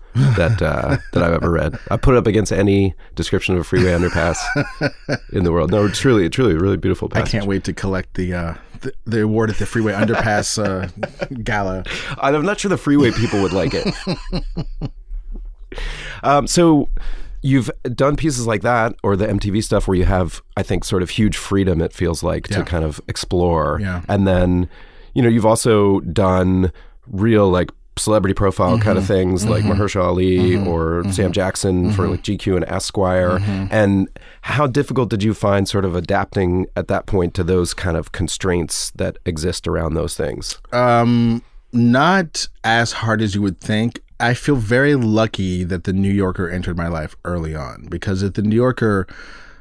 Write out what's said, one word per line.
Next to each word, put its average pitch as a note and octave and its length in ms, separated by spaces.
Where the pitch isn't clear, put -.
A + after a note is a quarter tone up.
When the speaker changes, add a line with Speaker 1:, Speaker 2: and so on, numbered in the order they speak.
Speaker 1:
that, F#2 240
uh, D2 340
Speaker 2:
<laughs> - 60
Speaker 1:
that E2+ 120
I've E2+ 100
ever E2 180
read. D#2 260
I G2+ 60
put C3 180
it - 20
up G2+ 100
against G#2 260
any G2 420
description F#2 420
of F2 40
a D#2+ 60
freeway F2+ 260
underpass E2+ 460
Speaker 2:
<laughs> - 140
Speaker 1:
in G2 100
the E2+ 80
world. E2+ 200
No, G#2 180
truly, G#2 400
truly, A2+ 260
really F#2 220
beautiful F#2 340
Speaker 2:
I - 80
Speaker 1:
passage. - 140
Speaker 2:
can't G2+ 140
wait G2 180
to F#2 80
collect F#2+ 400
the, F2+ 200
uh, E2+ 200
the, - 140
the G#2+ 180
award A2 260
at G2 80
the G#2 80
freeway A2 260
underpass, G#2 680
uh, F#2+ 300
<laughs> A2+ 80
gala. G2 400
Speaker 1:
I'm D3 260
not G3+ 160
sure G3+ 80
the F3+ 80
freeway C#3+ 340
people G#2+ 300
would F2+ 100
like G2 220
it. E3+ 260
Speaker 2:
<laughs> - 920
Speaker 1:
Um, C#3 240
so D#3+ 420
you've C3+ 280
done C#3+ 220
pieces B2 320
like G#2+ 140
that A#2 420
or G2+ 120
the G#2 140
M G2 100
T G#2 120
V G#2+ 100
stuff - 260
where F#2+ 80
you F2+ 100
have, F#2 360
I G2 80
think, F2 200
sort F#2 200
of E2+ 80
huge G#2+ 260
freedom, F#2+ 440
it - 120
feels E2+ 300
like, D#2+ 240
to G2 120
Speaker 2:
Yeah. F2 60
Speaker 1:
kind E2 180
of D2+ 240
explore. E2 720
Speaker 2:
Yeah. F2+ 280
Speaker 1:
And G2 180
then, F2+ 420
you C3 80
know, A#2 80
you've A#2 160
also G#2+ 560
done F#2 680
real, G#2 420
like, F2 200
celebrity G2 380
profile G2 440
kind G#2 180
of G2 80
Speaker 2:
Mm-hmm. G2+ 80
Speaker 1:
things F#2 320
like G#2+ 180
Speaker 2:
Mm-hmm. G#2 180
Speaker 1:
Mahershala G2 240
Ali F#2 320
Speaker 2:
Mm-hmm. F2+ 300
Speaker 1:
or E2 360
Speaker 2:
Mm-hmm. G2 80
Speaker 1:
Sam F#2 200
Jackson F#2+ 600
for, G2 120
Speaker 2:
Mm-hmm. E2 80
Speaker 1:
like, F#2 120
G G2+ 140
Q F#2+ 180
and E2+ 100
Esquire. F#2 760
Speaker 2:
Mm-hmm. G2 320
Speaker 1:
And G2 360
how D3 240
difficult B2+ 440
did G#2 120
you G#2+ 140
find G2+ 340
sort G2 160
of F2 100
adapting F#2 720
at F#2 120
that F#2+ 180
point F2+ 300
to F#2 80
those F2 300
kind E2+ 240
of - 160
constraints F2 840
that F2+ 300
exist E2+ 420
around E2 260
those D#2 240
things? - 420
Speaker 2:
Um, A#2+ 720
not D3 760
as A#2 300
hard A2 280
as G#2 140
you G2+ 80
would F#2+ 180
think. A2+ 380
I A#2+ 140
feel C#3+ 220
very C3 400
lucky G#2+ 680
that F2 200
The F#2+ 100
New G2 180
Yorker F#2 380
entered F2+ 260
my E2+ 120
life D#2+ 360
early E2 300
on, C2 340
because F#2 360
at F#2+ 100
The G#2 80
New G#2+ 140
Yorker, A#2 500